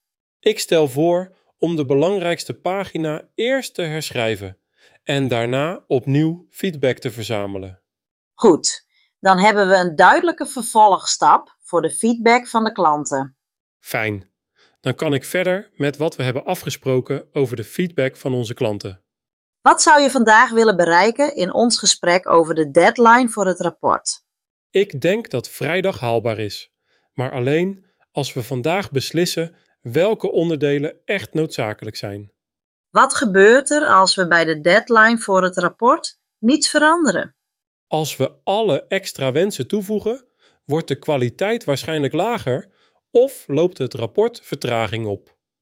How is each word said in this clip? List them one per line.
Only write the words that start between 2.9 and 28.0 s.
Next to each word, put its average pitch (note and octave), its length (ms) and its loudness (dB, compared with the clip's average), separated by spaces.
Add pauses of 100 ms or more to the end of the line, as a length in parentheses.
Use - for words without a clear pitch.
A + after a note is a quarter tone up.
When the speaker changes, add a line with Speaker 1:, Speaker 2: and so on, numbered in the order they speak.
Speaker 1:
eerst B3 380 -4
te - 80 -6
herschrijven A2+ 760 -6 (460)
en C#3 240 -2
daarna B2+ 600 -2
opnieuw D#3 600 -2
feedback C#3+ 480 -4
te A#2+ 140 -8
verzamelen. G2+ 720 -8 (520)
Speaker 2:
Goed, - 520 2 (340)
dan F#3+ 180 4
hebben G3+ 300 4
we F#3+ 80 4
een F3+ 200 2
duidelijke D4+ 500 4
vervolgstap G#3 1160 2
voor E3+ 200 -2
de D#3+ 100 -2
feedback A#3 560 0
van A3+ 160 -2
de A3 80 -4
klanten. D3 680 -2 (420)
Speaker 1:
Fijn. G#2+ 520 -8 (480)
Dan B2+ 160 -4
kan D3+ 180 -2
ik C3+ 100 -2
verder F#3 520 -4
met C#3+ 220 -4
wat D#3+ 180 -4
we C3+ 80 -6
hebben B2+ 220 -6
afgesproken C#3 880 -4
over B2 220 -2
de A2 80 -8
feedback D3 540 -4
van C3 160 -6
onze A#2+ 200 -4
klanten. G#2 500 -6 (580)
Speaker 2:
Wat C#4+ 200 4
zou D4+ 200 6
je C4+ 80 4
vandaag A3+ 420 4
willen A3 240 2
bereiken G3+ 600 2
in F3+ 180 -4
ons A3+ 260 0
gesprek - 500 0
over E3 260 4
de D3+ 160 -2
deadline A3+ 580 4
voor G3+ 160 -4
het F3+ 140 -2
rapport? - 640 -4 (440)
Speaker 1:
Ik F#3+ 320 -2
denk G#3+ 280 -2
dat A#2+ 200 -8
vrijdag F3+ 500 -4
haalbaar A#2 400 -2
is, - 320 -10 (420)
maar C3 180 -6
alleen D#3 540 -2 (260)